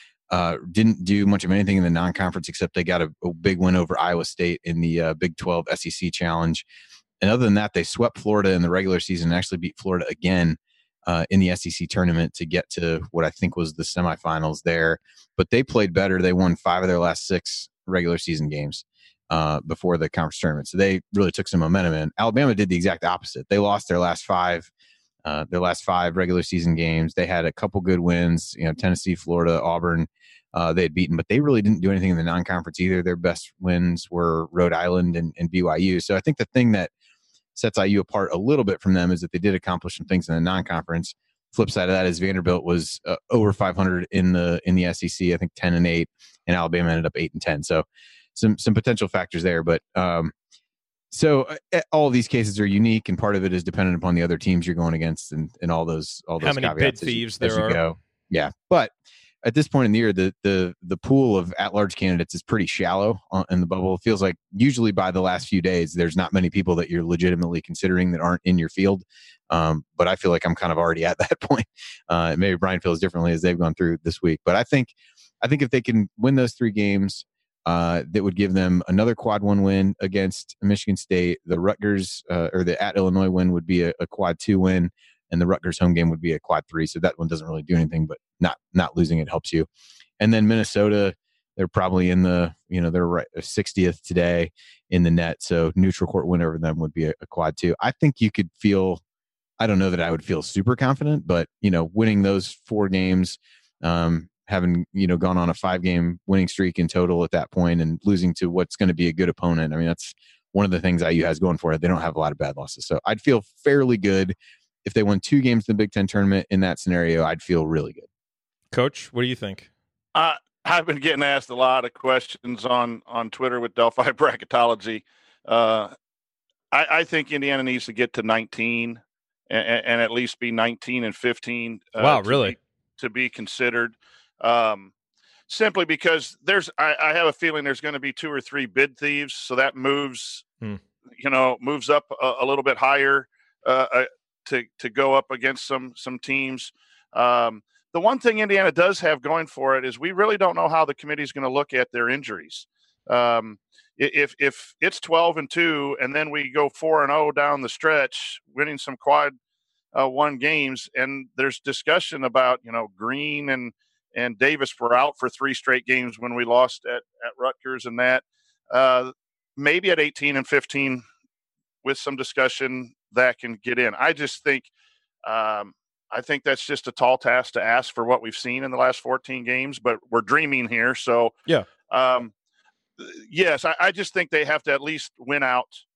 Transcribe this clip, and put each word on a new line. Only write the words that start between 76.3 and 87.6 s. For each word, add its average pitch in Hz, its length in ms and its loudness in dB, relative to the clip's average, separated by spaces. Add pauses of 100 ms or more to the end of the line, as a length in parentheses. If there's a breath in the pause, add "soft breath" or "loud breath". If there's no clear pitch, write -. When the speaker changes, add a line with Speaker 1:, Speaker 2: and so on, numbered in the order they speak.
Speaker 1:
those 127 180 2
three 117 180 0
games, 101 540 0 (400)
uh, 85 460 0
that 101 120 0
would 95 120 -2
give 95 180 2
them 90 360 2
another 110 260 4
quad 104 260 -2
one 101 220 2
win 98 380 2
against 95 600 -4
Michigan 101 360 0
State. 90 480 -2
The 85 160 -2
Rutgers, 101 680 -2
uh, 85 220 -2
or 92 140 0
the 85 180 -2
at 101 140 -4
Illinois 95 320 2
win 92 240 2
would 82 120 -2
be 87 180 2
a, 85 180 0
a 85 60 -4
quad 87 320 -2
two 98 200 2
win, 92 320 2 (400 soft breath)
and 85 80 0
the 87 60 2
Rutgers 90 320 -2
home 87 160 4
game 85 160 2
would 80 120 -2
be 82 120 -2
a 76 60 -4
quad 76 280 -2
three. 80 200 -2
So - 120 -10
that 85 200 0
one 82 80 -2
doesn't 78 200 -6
really 80 140 -8